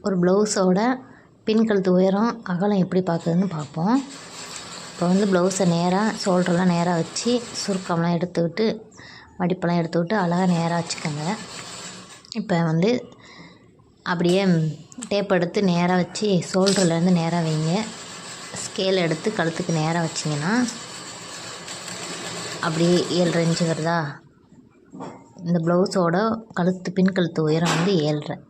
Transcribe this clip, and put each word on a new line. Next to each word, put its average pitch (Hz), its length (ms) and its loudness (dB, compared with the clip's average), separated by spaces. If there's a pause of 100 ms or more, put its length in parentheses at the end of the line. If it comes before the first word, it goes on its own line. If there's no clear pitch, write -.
ஒரு 190 180 0
பிளவுஸோட 196 800 4 (440)
பின் 220 240 4
கழுத்து 190 240 2
உயரம், 196 520 2
அகலம் 196 340 0
எப்படி 185 240 2
பார்க்குறதுன்னு 170 480 0
பார்ப்போம். 165 540 -2 (880)
இப்போ 175 140 -2
வந்து 190 180 4
பிளவுஸை 185 420 2
நேரா, 180 440 2 (140)
ஷோல்டர்லாம் 180 400 2
நேரா 175 300 2
வச்சு, 233 460 -2 (260)
சுருக்கம்லாம் 175 500 0
எடுத்துக்கிட்டு, 170 640 -2 (580)
மடிப்பெல்லாம் 175 400 0
எடுத்துக்கிட்டு, 170 340 0
அழகா 180 320 2
நேரா 170 340 2
வச்சுக்கோங்க. 156 560 -6 (960)
இப்போ 185 320 0
வந்து 170 440 2 (960)
அப்படியே 180 420 2 (640)
டேப் 202 240 -2
எடுத்து 175 320 2
நேரா 175 320 4
வச்சு, 180 480 0 (100)
ஷோல்டர்லேருந்து 185 580 4
நேரா 165 280 2
வைங்க. 160 420 0 (720)
ஸ்கேல் 190 420 -2
எடுத்து 170 360 0
கழுத்துக்கு 170 400 -2
நேரா 165 320 0
வச்சிங்கன்னா, 156 600 -2 (2000)
அப்படியே 170 480 4
ஏழரை 170 380 2
இன்ச்சு 165 260 2
வருதா? 156 540 -2 (1160)
இந்த 170 140 0
பிளவுஸோட 185 800 2 (140)
கழுத்து, 185 380 0
பின் 185 200 2
கழுத்து 170 320 0
உயரம் 160 320 2
வந்து 180 220 2
ஏழரை. 151 420 -2 (100)